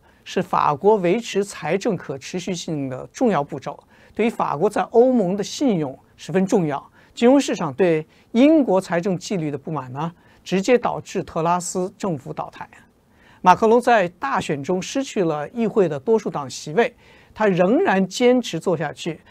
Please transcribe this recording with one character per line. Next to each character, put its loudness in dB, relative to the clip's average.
是 -4
法 0
国 4
维 0
持 -4
财 -4
政 -2
可 -10
持 -10
续 -6
性 -6
的 -10
重 0
要 0
步 -10
骤， -12
对 0
于 0
法 -4
国 0
在 -2
欧 4
盟 0
的 -4
信 0
用 -4
十 -12
分 2
重 2
要。 -6
金 2
融 8
市 -2
场 -4
对 2
英 6
国 2
财 -2
政 -2
纪 -6
律 -4
的 -6
不 -12
满 -8
呢， -8
直 0
接 4
导 -2
致 -6
特 -8
拉 0
斯 -6
政 -4
府 -14
倒 -10
台。 -16
马 6
克 2
龙 6
在 4
大 -6
选 -4
中 -2
失 -4
去 -2
了 -2
议 -2
会 2
的 -6
多 2
数 -6
党 -6
席 -12
位， 0
他 0
仍 4
然 2
坚 4
持 -6
做 0
下 -4
去， -10